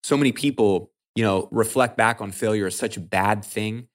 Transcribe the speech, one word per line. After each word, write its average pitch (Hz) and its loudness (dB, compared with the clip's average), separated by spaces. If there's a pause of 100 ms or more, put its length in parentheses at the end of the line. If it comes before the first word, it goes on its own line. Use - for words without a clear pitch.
so 143 2
many 139 4
people, 110 0 (240)
you 117 0
know, 95 2
reflect 120 0
back 113 2
on 98 -8
failure 107 -2
as 90 -4
such 113 -4
a 110 -10
bad 98 0
thing. 110 -8